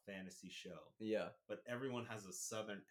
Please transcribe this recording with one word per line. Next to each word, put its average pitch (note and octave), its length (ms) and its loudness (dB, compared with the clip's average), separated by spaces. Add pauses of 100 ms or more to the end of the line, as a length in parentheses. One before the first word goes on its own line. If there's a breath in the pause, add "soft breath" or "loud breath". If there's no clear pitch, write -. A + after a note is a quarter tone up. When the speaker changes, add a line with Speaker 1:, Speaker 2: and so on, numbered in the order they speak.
Speaker 1:
fantasy F#2+ 420 -4
show. E2 500 -8
Speaker 2:
Yeah. G#2+ 300 6 (200)
Speaker 1:
But G#2 180 -2
everyone B2 400 2
has A2 180 -4
a F#2 80 -6
southern G#2+ 580 0